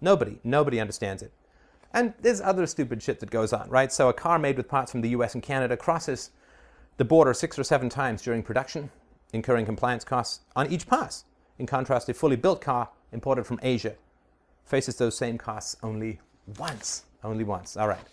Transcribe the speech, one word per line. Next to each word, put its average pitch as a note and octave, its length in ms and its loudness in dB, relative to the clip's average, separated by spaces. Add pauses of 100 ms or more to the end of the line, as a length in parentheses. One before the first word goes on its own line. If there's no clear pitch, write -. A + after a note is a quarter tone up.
Nobody, D3+ 420 4
nobody C#3 360 2
understands G2+ 440 -4
it. - 80 -18 (640)
And A#3 280 2
there's A3+ 200 4
other F#3 260 2
stupid B2 340 -4
shit - 200 -2
that G2+ 100 -12
goes A2 220 0
on, G#2+ 160 -4
right? C3 220 4
So C3+ 160 4
a A#2+ 60 6
car E3+ 260 2
made C#3 160 2
with B2 120 -4
parts C3 240 -2
from B2 100 -2
the A#2 80 0
U A#2+ 140 2
S A2+ 100 -2
and A#2+ 100 -6
Canada C3 320 0
crosses D#3+ 560 -2 (640)
the C#3+ 60 2
border C#3 300 8
six - 260 -4
or C3+ 40 0
seven B2+ 260 2
times B2+ 320 -4
during A#2 220 -2
production, C3+ 460 -4 (440)
incurring A2+ 320 2
compliance A2+ 400 -2
costs - 360 -4 (140)
on C#3+ 160 0
each E3+ 160 -4
pass. - 380 -2 (340)
In B2 60 -6
contrast, B2+ 420 0
a B2 60 -2
fully C#3 240 2
built F3 240 0
car B2 280 -2 (220)
imported B2 340 -2
from A#2+ 160 -6
Asia A#2+ 340 -2 (680)
faces C3 320 -2
those A#2 220 0
same A#2 200 -4
costs G#2+ 460 -8
only A2 360 -6 (380)
once. - 460 -8 (200)
Only A2 200 -4
once. G2 320 -8
All G#2+ 120 0
right, F#2+ 120 0 (140)